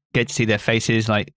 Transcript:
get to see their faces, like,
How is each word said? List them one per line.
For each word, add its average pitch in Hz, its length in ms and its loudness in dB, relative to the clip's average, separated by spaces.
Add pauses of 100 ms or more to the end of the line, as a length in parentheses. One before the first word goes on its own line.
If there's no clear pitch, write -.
(140)
get 120 140 0
to - 60 -10
see 120 120 0
their 107 140 2
faces, 113 500 0
like, 104 280 -2